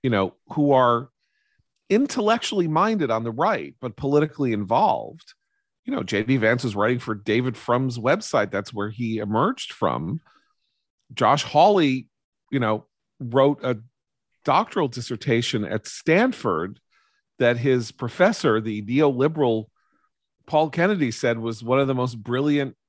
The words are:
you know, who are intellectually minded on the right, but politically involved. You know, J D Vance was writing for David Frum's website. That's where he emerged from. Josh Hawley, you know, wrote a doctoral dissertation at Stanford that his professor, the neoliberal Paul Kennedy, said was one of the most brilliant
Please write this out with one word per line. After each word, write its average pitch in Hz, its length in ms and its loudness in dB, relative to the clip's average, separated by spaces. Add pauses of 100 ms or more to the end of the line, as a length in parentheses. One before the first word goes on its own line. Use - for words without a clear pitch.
you 131 80 0
know, 98 260 0 (180)
who 143 180 2
are 120 380 4 (800)
intellectually 226 760 0
minded 170 440 0
on 113 120 0
the 117 80 -4
right, 123 500 -2
but 117 160 -10
politically 143 560 0
involved. 107 800 -2 (520)
You 254 80 -6
know, 269 100 -4
J 101 200 -2
D 131 140 0
Vance 117 260 2
was 110 120 -4
writing 113 240 0
for 117 140 -6
David 113 440 -2
Frum's 123 400 -2
website. 123 540 0
That's 101 220 -6
where 104 160 -6
he 113 280 -6
emerged 110 560 -2
from. 82 480 -4 (920)
Josh 127 300 2
Hawley, 151 640 2 (440)
you 139 80 -2
know, 107 280 -2 (320)
wrote 135 440 2
a 120 160 -2 (680)
doctoral 156 420 0
dissertation 120 760 -2
at - 240 -6
Stanford 117 920 0 (600)
that 120 180 4
his 123 340 0
professor, 127 680 0
the 107 240 -6
neoliberal 131 840 0 (800)
Paul 156 240 0
Kennedy, 170 420 0
said 117 280 -2
was 117 240 -6
one 123 160 2
of 139 80 2
the 135 80 0
most 123 260 -4
brilliant 135 540 -2 (140)